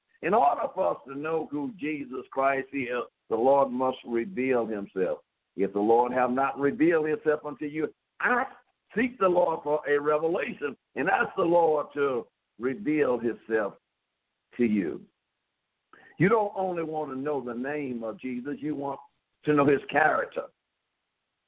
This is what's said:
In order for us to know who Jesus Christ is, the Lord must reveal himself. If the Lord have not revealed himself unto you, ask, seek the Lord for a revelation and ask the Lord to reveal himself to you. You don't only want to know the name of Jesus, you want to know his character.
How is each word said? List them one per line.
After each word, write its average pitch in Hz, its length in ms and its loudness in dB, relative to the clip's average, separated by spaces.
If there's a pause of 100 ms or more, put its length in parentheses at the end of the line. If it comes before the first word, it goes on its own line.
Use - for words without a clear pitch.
(240)
In 165 100 0
order 226 400 2
for 180 180 0
us 165 60 -4 (100)
to 135 80 -12
know 156 360 -4
who 143 280 -4
Jesus 131 520 -8
Christ 135 420 0
is, 123 300 -4 (260)
the 113 60 -2
Lord 131 360 4
must 127 340 -2
reveal 117 600 0
himself. 95 540 -4 (360)
If 95 180 -2
the 101 60 0
Lord 117 340 4
have 127 180 2
not 131 280 0
revealed 151 480 2
himself 151 380 0
unto 147 200 -8
you, 147 280 -4 (280)
ask, 247 280 0 (460)
seek 240 240 -2
the 190 80 4
Lord 170 360 2
for 147 240 0
a 147 120 4
revelation 151 760 -2 (200)
and 147 140 -2
ask - 260 0
the 190 80 0
Lord 165 500 4
to 135 320 0 (320)
reveal 127 600 0
himself 110 540 -2 (800)
to 123 80 0
you. 98 380 0 (1160)
You 175 100 6
don't 214 260 2
only 180 280 -2
want 156 280 -6
to 131 60 -8
know 139 240 -4
the 120 120 -6
name 127 500 -6
of 107 160 -8
Jesus, 127 400 -8
you 147 160 -6
want 139 240 -6 (460)
to 151 80 4
know 143 120 4
his 139 160 4 (100)
character. - 520 2 (1040)